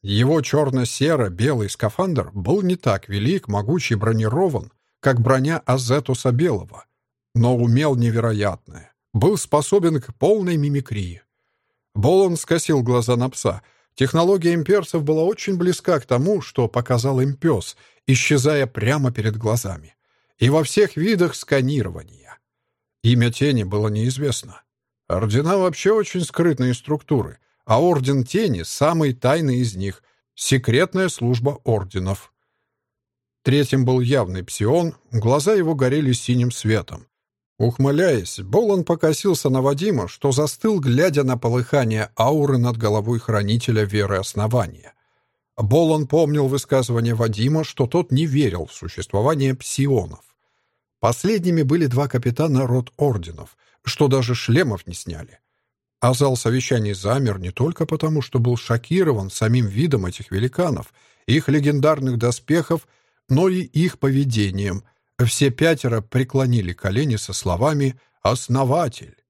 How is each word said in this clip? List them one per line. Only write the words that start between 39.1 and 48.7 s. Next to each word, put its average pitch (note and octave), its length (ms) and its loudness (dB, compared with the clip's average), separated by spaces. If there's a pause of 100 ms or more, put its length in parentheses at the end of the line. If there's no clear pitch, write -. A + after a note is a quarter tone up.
на C3 120 0
Вадима, C#3 460 0
что - 240 -2
застыл, D3+ 480 0
глядя C#3 460 2
на B2+ 120 0
полыхание A#2 800 0
ауры C#3 400 2
над A#2+ 200 0
головой A2 420 -2
хранителя A2 640 0
веры G2 340 -2
основания. G#2+ 760 -4 (640)
Болон D3+ 500 2
помнил D3 400 2
высказывание A#2+ 680 0
Вадима, A#2 500 0
что - 200 -2
тот E3+ 260 -2
не D3+ 160 2
верил A2 400 0
в - 60 -20